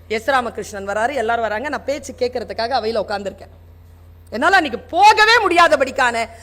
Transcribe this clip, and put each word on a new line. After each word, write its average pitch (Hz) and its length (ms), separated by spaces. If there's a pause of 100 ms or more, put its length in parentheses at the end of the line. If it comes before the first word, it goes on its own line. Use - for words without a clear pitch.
எஸ் 220 220
ராமகிருஷ்ணன் 208 580
வராரு, 220 260
எல்லாரும் 233 280
வராங்க. 214 260
நான் 262 160
பேச்சு 285 280
கேட்கறதுக்காக 240 600
அவையில 226 360
உட்கார்ந்திருக்கேன். 202 420 (800)
என்னால 311 260
அன்னைக்கு 277 240
போகவே 427 580
முடியாதபடிக்கான 269 920 (140)